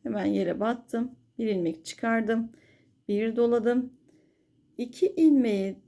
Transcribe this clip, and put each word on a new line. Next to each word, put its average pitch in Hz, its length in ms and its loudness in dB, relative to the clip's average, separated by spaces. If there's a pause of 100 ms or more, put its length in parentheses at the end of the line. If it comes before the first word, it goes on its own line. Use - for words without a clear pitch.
hemen 208 220 -4
yere 196 360 0
battım. 233 580 -4 (200)
Bir 226 80 -4
ilmek 170 380 -2
çıkardım. 226 680 -2 (560)
Bir 220 280 -2
doladım. 233 560 2 (880)
İki 254 280 -2
ilmeği 240 800 4